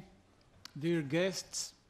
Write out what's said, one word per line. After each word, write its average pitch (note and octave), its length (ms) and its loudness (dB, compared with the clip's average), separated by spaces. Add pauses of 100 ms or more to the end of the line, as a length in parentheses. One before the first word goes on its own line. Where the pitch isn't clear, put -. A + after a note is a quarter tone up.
(760)
dear E3 240 2
guests E3 720 0 (180)